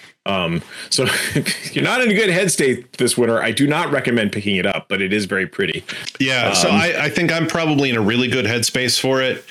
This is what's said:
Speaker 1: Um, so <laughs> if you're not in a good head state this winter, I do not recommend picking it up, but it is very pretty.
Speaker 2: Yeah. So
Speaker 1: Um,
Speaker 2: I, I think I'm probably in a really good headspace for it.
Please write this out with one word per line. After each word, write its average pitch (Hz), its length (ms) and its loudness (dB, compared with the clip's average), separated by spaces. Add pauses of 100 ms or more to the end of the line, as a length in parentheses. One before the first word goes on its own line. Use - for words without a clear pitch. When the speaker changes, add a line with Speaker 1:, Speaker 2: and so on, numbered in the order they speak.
(260)
Speaker 1:
Um, 87 340 0 (300)
so 131 140 0
<laughs> - 300 -2
if - 400 -4
you're 143 100 0
not 226 180 2
in 233 80 4
a 202 40 4
good 208 140 2
head 185 240 2
state 127 460 0
this 123 180 0
winter, 117 260 2
I 113 80 0
do 123 160 2
not 156 240 0
recommend 120 420 0
picking 101 240 -2
it 92 100 2
up, 87 220 -2
but 98 120 -2
it 95 140 -2
is 104 100 0
very 95 220 -2
pretty. 87 360 -4 (380)
Speaker 2:
Yeah. 127 320 0
So 170 160 2
Speaker 1:
Um, 156 60 2
Speaker 2:
I, 160 300 0
I 151 40 0
think 165 240 0
I'm 160 140 0
probably 151 420 2
in 120 80 0
a 113 60 2
really 120 260 2
good 123 160 0
headspace 120 560 0
for 131 220 0
it. 127 280 -2